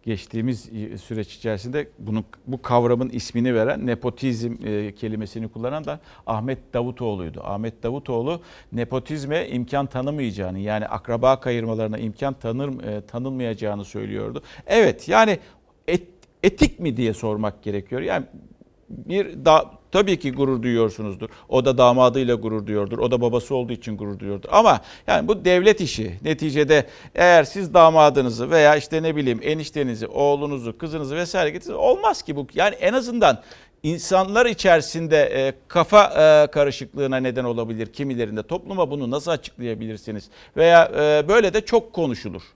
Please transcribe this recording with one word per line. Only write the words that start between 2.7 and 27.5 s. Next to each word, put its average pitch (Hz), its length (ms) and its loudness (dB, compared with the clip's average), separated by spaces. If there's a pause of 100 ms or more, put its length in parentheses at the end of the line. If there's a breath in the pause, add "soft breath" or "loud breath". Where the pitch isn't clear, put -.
ismini 120 460 -2
veren, 127 300 0
nepotizm, 120 680 -4 (120)
e, 104 300 -6
kelimesini 110 520 -10
kullanan 127 380 -8
da 147 140 -10 (280 soft breath)
Ahmet 113 460 -6
Davutoğlu'ydu. 117 720 -6
Ahmet 110 400 -8
Davutoğlu 135 580 -4 (300 loud breath)
nepotizme 135 760 -6
imkan 131 400 -4
tanımayacağını, 113 720 -6
yani 104 280 -4
akraba 120 520 0
kayırmalarına 113 580 -4
imkan 117 360 -6
tanır-, 131 500 -8
e, 104 220 -10
tanınmayacağını 113 800 -8
söylüyordu. 104 580 -10 (240 loud breath)
Evet, 202 400 2
yani 214 320 4 (480 soft breath)
et-, 175 220 -4 (340)
etik 285 360 0
mi 143 180 -4
diye 110 160 0
sormak 107 500 -4
gerekiyor. 104 380 -8
Yani - 240 -4 (640)
bir - 560 -6
da-, 160 260 4 (200)
tabii 190 280 2
ki 135 120 -4
gurur 131 300 0
duyuyorsunuzdur. 110 680 -2 (200 loud breath)
O 131 160 2
da 131 120 2
damadıyla 123 580 4
gurur 107 320 -6
duyuyordur. 104 320 -2
O 117 120 0
da 123 100 0
babası 120 340 -2
olduğu 123 180 -4
için 110 240 -10
gurur 101 220 -10
duyuyordur. 101 320 -8
Ama 190 300 4 (260 loud breath)
yani - 200 0
bu 190 180 -2
devlet 185 360 4
işi. 104 420 -6
Neticede 151 640 2 (300 loud breath)
eğer 175 280 8
siz 180 300 -6